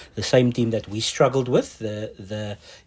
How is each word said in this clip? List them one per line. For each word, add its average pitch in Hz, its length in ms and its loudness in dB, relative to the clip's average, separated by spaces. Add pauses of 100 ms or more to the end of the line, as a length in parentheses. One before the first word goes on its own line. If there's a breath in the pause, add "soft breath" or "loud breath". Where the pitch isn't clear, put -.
(160 loud breath)
The 107 80 -4
same 127 280 4
team 117 200 0
that 107 180 -4
we 107 100 -6
struggled 127 480 2
with 165 320 0
the, 107 380 -8
the 104 400 -8 (300 loud breath)